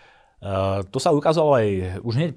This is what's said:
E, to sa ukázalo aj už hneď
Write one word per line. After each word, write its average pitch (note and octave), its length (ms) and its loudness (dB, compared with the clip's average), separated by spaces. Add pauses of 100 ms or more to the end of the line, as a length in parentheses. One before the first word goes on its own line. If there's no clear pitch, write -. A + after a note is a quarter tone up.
(380)
E, G2 480 -2
to - 160 -6
sa F3 80 2
ukázalo D3+ 480 2
aj F#2+ 480 -2
už A#2+ 160 -2
hneď E3+ 140 -2